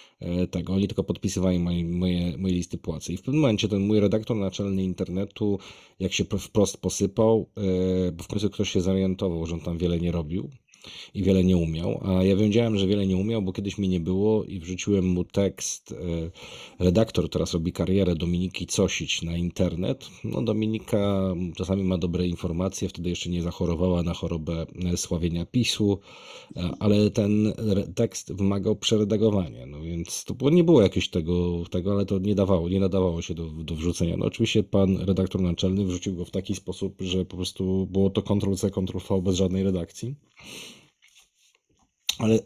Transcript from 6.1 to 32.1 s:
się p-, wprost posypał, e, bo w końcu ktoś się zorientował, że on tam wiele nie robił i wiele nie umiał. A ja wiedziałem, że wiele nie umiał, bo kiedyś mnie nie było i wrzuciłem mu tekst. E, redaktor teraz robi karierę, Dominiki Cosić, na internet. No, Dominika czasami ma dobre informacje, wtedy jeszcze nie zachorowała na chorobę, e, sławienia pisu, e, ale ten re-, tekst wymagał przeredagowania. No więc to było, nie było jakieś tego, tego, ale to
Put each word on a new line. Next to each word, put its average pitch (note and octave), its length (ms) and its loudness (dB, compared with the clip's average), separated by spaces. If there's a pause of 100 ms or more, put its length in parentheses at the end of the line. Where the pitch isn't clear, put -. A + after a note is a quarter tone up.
się G2+ 120 0
p-, G2+ 140 -4
wprost - 380 0
posypał, G2+ 800 2
e, F#2 560 0
bo F2 120 -12
w - 20 -18
końcu G2+ 240 -2
ktoś G2+ 200 -2
się G2 100 0
zorientował, F#2 640 0
że E2+ 80 -4
on E2 60 -6
tam E2+ 180 -6
wiele F2 220 0
nie F2 120 -2
robił F2 380 -4 (640)
i G2+ 80 -2
wiele F#2+ 220 6
nie F#2 120 6
umiał. E2 480 0
A F#2 200 4
ja G2 120 6
wiedziałem, G#2+ 420 4
że G2 80 2
wiele G2+ 200 2
nie F#2 100 2
umiał, G#2+ 260 0
bo F#2 100 -4
kiedyś G2+ 260 -6
mnie G2+ 100 0
nie F#2 120 0
było G2 440 2
i F#2 160 -10
wrzuciłem F#2 480 0
mu F2+ 160 2
tekst. - 680 -2
E, - 920 -6
redaktor F2+ 440 4
teraz E2 240 -2
robi E2+ 200 0
karierę, F2+ 420 2
Dominiki F2 520 -2
Cosić, - 560 -2
na E2 140 -4
internet. F2 720 -2 (160)
No, A#2 180 -4
Dominika G#2+ 920 0 (220)
czasami F#2+ 280 0
ma F#2 140 2
dobre F2 280 0
informacje, F2+ 640 -2
wtedy F2 220 -6
jeszcze F2 200 -6
nie F2 120 -2
zachorowała F2 600 -2
na E2 120 -2
chorobę, E2 520 -6 (260)
e, F2 40 0
sławienia E2+ 500 -4
pisu, G#2 520 0 (580)
e, F2+ 140 -2 (100)
ale G#2 300 4
ten G#2 480 2
re-, G2+ 360 0
tekst - 380 -2
wymagał G2+ 440 0
przeredagowania. G#2 920 2
No D2 140 -14
więc E2+ 440 -8
to G#2+ 100 -6
było, B2+ 160 0
nie F3 140 6
było D#3+ 180 8
jakieś F#2 280 2
tego, F2 600 0
tego, F2+ 220 -2
ale G2+ 140 0
to G2 120 0